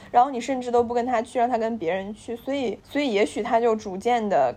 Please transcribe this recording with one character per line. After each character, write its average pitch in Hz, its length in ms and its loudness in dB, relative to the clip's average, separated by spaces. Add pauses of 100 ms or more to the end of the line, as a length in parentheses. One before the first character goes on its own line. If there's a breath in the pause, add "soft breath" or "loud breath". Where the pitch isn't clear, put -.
然 240 140 6
后 285 80 2
你 247 80 -6
甚 254 220 -2
至 247 100 -6
都 240 100 4
不 233 120 -4
跟 240 120 0
他 240 160 0
去， 233 160 -8
让 233 100 4
他 247 100 0
跟 226 200 -2
别 165 160 -2
人 196 220 -6
去， 233 220 -12
所 262 160 -8
以， 254 280 -4
所 - 180 -6
以 277 140 0
也 202 120 4
许 - 180 -4
他 226 160 2
就 226 160 2
逐 208 200 -8
渐 220 320 0
的 143 300 2